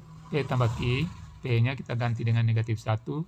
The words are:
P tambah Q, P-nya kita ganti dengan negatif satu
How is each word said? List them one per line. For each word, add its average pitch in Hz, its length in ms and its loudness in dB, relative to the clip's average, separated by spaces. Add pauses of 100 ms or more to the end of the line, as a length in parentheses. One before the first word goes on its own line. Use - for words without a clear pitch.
(280)
P - 40 -6 (120)
tambah 123 320 2
Q, 127 280 0 (400)
P-nya 120 320 4
kita - 200 -6
ganti 117 280 -2
dengan 113 200 2
negatif 113 360 2
satu 143 480 -2